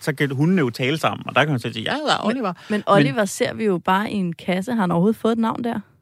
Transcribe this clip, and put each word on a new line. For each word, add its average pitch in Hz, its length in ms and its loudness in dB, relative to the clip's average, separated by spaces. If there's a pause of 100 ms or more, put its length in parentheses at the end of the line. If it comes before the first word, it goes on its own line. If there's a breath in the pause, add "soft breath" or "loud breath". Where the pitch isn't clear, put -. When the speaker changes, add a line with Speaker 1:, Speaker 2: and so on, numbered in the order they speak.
Speaker 1:
så 156 140 -2
kan 139 160 0
hundene 160 300 2
jo 127 100 2
tale 143 280 -2
sammen, 110 300 -4
og - 60 -10
der 127 100 6
kan 156 80 -2
man 123 80 0
så 117 120 -6
sige, 113 120 -6
"Ja, 156 60 -2
der 240 60 -2 (220)
er - 80 -2
Speaker 2:
Men, 233 100 0
Speaker 1:
Oliver." 208 160 -2 (180 loud breath)
Speaker 2:
men 208 60 0
Speaker 1:
Men 208 100 -2
Speaker 2:
Oliver 196 380 4
ser - 300 -4
vi 220 100 -4
jo 190 140 2
bare 190 320 0
i - 40 -6
en 185 180 -2
kasse. 190 400 -4
Har 226 80 0
han 180 100 2
overhovedet 180 260 2
fået 220 160 0
et 233 60 -2
navn 226 260 -2
der? 226 160 -4 (220)